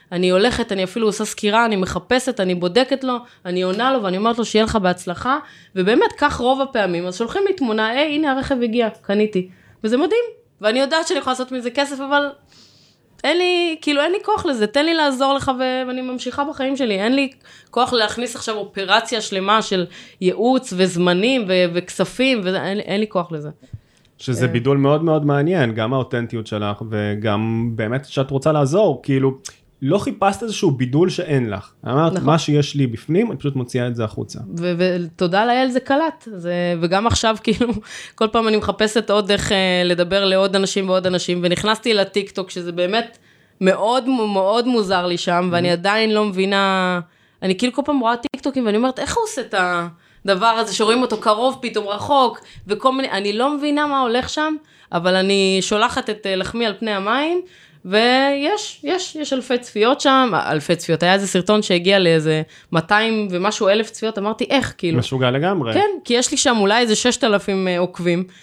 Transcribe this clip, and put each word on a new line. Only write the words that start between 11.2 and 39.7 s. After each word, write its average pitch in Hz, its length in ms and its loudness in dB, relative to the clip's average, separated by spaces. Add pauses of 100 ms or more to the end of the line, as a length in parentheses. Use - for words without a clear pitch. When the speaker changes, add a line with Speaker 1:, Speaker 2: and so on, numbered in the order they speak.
Speaker 1:
לעשות 254 200 -6
מזה 247 180 -6
כסף, 277 260 -2 (120)
אבל 285 180 2 (1000)
אין 311 140 2
לי, 349 440 0
כאילו, 285 180 0
אין 330 120 0
לי 415 120 -2
כוח 403 220 0
לזה, 233 200 0
"תן 277 180 0
לי 330 100 2
לעזור 277 400 2
לך", 269 240 -2
ו-, 254 300 -2
ואני 254 120 -6
ממשיכה 254 440 -6
בחיים 277 320 -4
שלי, 220 240 0
אין 233 140 2
לי 269 160 0 (400)
כוח 247 220 0
להכניס 233 440 -2
עכשיו 220 200 -6
אופרציה 202 640 0
שלמה 202 420 0
של 180 240 -2 (340)
ייעוץ 233 560 2
וזמנים 185 720 2
ו-, 185 40 0 (220)
וכספים, 214 680 0
וזה, 180 200 -2
אין 196 120 -2
לי, 208 60 -4
אין 202 180 -2
לי 214 80 0
כוח 170 240 -4
לזה. 151 160 -8 (720)
Speaker 2:
שזה 123 280 0
Speaker 1:
אה. 113 40 -2
Speaker 2:
בידול 120 280 2
מאוד 147 260 2
מאוד 156 220 2
מעניין, 143 480 2
גם 113 200 -2
האותנטיות 120 520 -4
שלך, 104 440 -4
וגם 107 840 -2
באמת 117 300 -4
שאת - 260 -4
רוצה 139 220 2
לעזור, 151 500 2
כאילו, 135 320 2 (480)
לא 151 160 2
חיפשת 202 440 -2
איזשהו 214 280 0
בידול 135 400 2
שאין 135 400 -2
לך. 98 220 -8 (140)
אמרת, 151 260 2
Speaker 1:
נכון. 170 140 -2
Speaker 2:
"מה 156 120 4
שיש 147 360 0
לי 139 120 2
בפנים, 170 440 0
אני 135 80 -6
פשוט 139 180 -4
מוציאה 123 300 -2
את 120 100 -4
זה 117 80 -2
החוצה." 107 340 -8 (200)
Speaker 1:
ו-, 175 200 -2
ותודה 180 680 0
לאל 254 240 2
זה 247 100 0
קלט. 294 560 -2
זה, 175 160 -6 (280)
וגם 185 260 0
עכשיו, 220 320 2
<laughs> - 60 -18
כאילו, 233 240 2 (460)
כל 190 140 2
פעם 226 200 0
אני 214 80 2
מחפשת 208 540 0
עוד 202 200 2
איך, 202 220 0
אה, 196 40 2 (280)